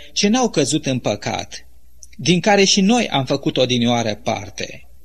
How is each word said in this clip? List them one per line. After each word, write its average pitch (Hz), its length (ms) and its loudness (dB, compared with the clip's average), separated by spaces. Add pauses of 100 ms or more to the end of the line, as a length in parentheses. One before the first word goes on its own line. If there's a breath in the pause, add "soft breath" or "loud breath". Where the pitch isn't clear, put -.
(120)
ce - 160 2
n-au 240 220 2
căzut 151 360 0
în 131 120 0
păcat – 104 680 -4 (500)
din 170 240 2
care 202 240 4
și 196 160 4
noi 220 280 4
am 139 160 0
făcut 143 320 -2
odinioară 120 580 2
parte. - 640 -6 (240)